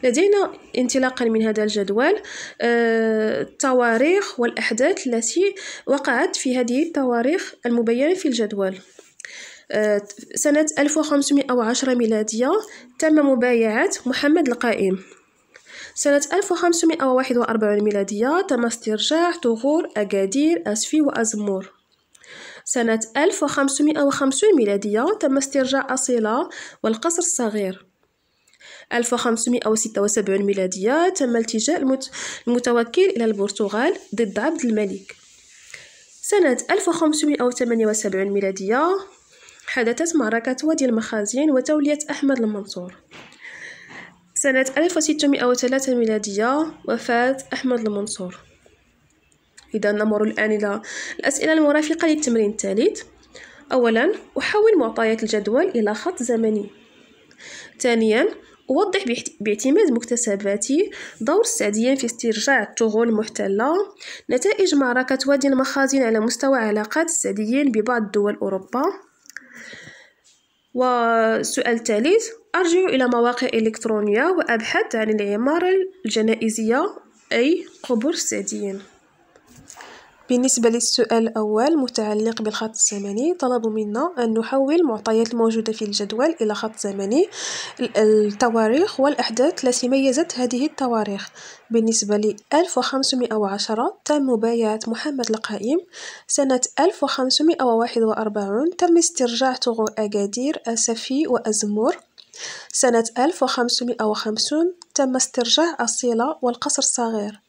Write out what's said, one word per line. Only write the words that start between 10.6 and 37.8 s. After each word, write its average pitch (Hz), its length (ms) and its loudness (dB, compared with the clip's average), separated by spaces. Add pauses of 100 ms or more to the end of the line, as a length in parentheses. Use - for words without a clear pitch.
ألف 294 180 2
وخمسمائة 285 560 2
وعشرة 247 420 0
ميلادية 220 560 0 (480)
تم 311 160 4
مبايعة 247 760 4 (160)
محمد 294 420 2
القائم. 196 500 0 (960)
سنة 285 280 2 (100)
ألف 381 200 0
وخمسمائة 339 520 2
وواحد 254 320 2
وأربعون 214 480 2
ميلادية 208 640 0
تم 240 180 0
استرجاع 233 680 0
ثغور 294 640 0
أكادير، 214 680 0
أسفي 214 340 0
وأزمور. 208 720 -2 (920)
سنة 226 340 0 (160)
ألف 330 260 2
وخمسمائة 294 600 0
وخمسون 277 540 2
ميلادية 208 500 2 (140)
تم 269 160 2
استرجاع 269 580 -2
أصيلة 247 540 0 (340)
والقصر 226 360 -2
الصغير. 214 680 -2 (1080)
ألف 240 200 0
وخمسمائة 233 560 0
وستة 220 340 0
وسبعون 202 400 0
ميلادية 202 680 0
تم 269 280 0
التجاء 233 400 0
المت-، 262 340 -2 (380)
المتوكل 240 540 2
إلى 240 220 2
البرتغال 214 720 0 (200)
ضد 208 240 -2
عبد 294 260 -2
الملك. 208 520 -2 (1080)
سنة 320 360 4 (120)
ألف 392 180 0
وخمسمائة 302 540 0
وثمانية 240 440 0